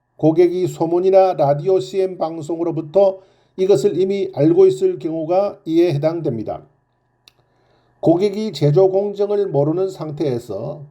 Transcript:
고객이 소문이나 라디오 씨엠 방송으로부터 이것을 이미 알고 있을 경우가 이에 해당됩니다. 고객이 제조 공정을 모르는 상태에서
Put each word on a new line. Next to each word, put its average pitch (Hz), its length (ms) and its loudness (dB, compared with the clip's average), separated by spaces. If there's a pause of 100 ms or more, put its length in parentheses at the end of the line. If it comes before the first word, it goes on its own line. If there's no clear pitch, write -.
(180)
고객이 175 500 2
소문이나 180 680 2
라디오 156 440 0
씨엠 185 380 -4
방송으로부터 165 1040 -2 (360)
이것을 190 420 2
이미 190 340 -2
알고 170 340 4
있을 185 300 0
경우가 165 680 -4
이에 165 280 2
해당됩니다. 143 720 -4 (1300)
고객이 196 540 0
제조 151 360 2
공정을 202 580 -2
모르는 160 420 -2
상태에서 147 1000 -8